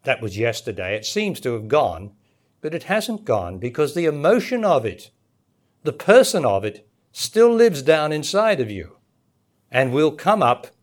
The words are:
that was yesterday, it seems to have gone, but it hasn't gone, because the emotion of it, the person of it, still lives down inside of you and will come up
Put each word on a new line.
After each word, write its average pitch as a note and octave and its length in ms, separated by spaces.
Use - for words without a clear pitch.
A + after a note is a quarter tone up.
that B2 180
was G2 160
yesterday, G#2+ 580
it G#2+ 80
seems G#3 360
to B2 120
have A2 160
gone, G#2 440
but D#3 120
it D#3+ 100
hasn't G#3+ 420
gone, F#2 320
because C3 360
the E3+ 120
emotion F#3+ 580
of C#3+ 220
it, - 240
the D3+ 100
person G3+ 540
of G2 180
it, - 240
still A#3 400
lives A3+ 300
down D3+ 300
inside F#3+ 480
of A2 100
you F#2 260
and B2+ 220
will D3+ 180
come F3+ 320
up A#2+ 260